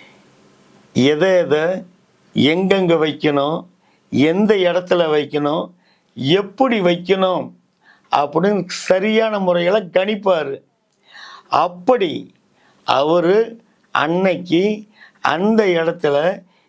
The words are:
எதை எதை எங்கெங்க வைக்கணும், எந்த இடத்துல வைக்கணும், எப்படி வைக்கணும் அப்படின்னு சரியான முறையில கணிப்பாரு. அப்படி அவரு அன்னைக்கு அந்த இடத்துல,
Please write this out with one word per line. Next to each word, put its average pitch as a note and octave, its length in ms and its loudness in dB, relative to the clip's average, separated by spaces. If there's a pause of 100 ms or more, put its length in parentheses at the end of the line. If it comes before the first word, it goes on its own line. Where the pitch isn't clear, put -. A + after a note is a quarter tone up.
(920)
எதை D3+ 440 2
எதை D3+ 240 0 (760)
எங்கெங்க F3 600 2
வைக்கணும், D3+ 720 -2 (440)
எந்த F3 440 2
இடத்துல F3+ 500 0
வைக்கணும், D3+ 680 -2 (420)
எப்படி G3+ 680 0
வைக்கணும் F3+ 720 0 (580)
அப்படின்னு E3 560 0
சரியான G#3+ 720 0
முறையில F3+ 420 0
கணிப்பாரு. F#3 800 -2 (880)
அப்படி F3 840 -2 (500)
அவரு F3 800 0 (260)
அன்னைக்கு F3+ 1000 -2 (320)
அந்த G#3 440 0
இடத்துல, E3 760 -2 (260)